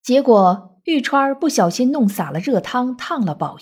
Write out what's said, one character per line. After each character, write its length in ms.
结 200
果 600
玉 160
钏 180
儿 200
不 100
小 200
心 240
弄 160
洒 220
了 80
热 200
汤， 380
烫 260
了 120
宝 280